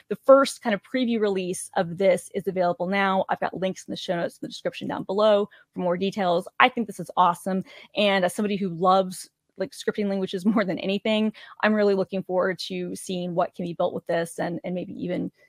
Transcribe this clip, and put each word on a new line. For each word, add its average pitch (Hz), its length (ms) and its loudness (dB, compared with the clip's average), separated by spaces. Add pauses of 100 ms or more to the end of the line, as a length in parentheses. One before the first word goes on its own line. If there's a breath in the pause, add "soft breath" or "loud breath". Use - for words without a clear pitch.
the 202 80 -6
first - 460 4
kind 220 120 -2
of 185 80 -2
preview 233 380 -2
release 190 560 -2
of 175 220 -2
this 190 360 4
is 190 120 -4
available 175 400 0
now. 190 420 2
I've - 120 -2
got - 200 -4
links 190 260 -4
in - 60 -10
the 185 40 -8
show 175 200 -4
notes 170 200 -4
in - 100 -12
the - 20 -12
description - 400 -8
down - 160 -6
below 208 440 2 (260 soft breath)
for 185 60 -8
more 180 160 0
details. 190 520 0 (120)
I 254 80 8
think 240 180 -4
this 196 140 -10
is 165 160 -10
awesome. 185 480 2 (300 loud breath)
And 196 300 2
as - 100 0
somebody 208 220 -2
who 185 140 -2
loves, 185 580 2 (300)
like, - 140 -6
scripting 208 360 -4
languages 190 380 -4
<laughs> 214 80 4
more 208 100 2
than 175 140 -2
anything, 214 540 0 (300 loud breath)
I'm 214 120 4
really 202 200 4
looking 190 280 -2
forward 180 440 0
to 180 280 -6
seeing 180 400 -6
what 175 200 0
can 180 100 -6
be 170 100 -6
built 175 200 -2
with - 120 -8
this 170 320 -2
and, 170 260 -4
and 180 100 -4
maybe 180 180 -6 (100)
even 175 300 -4 (160)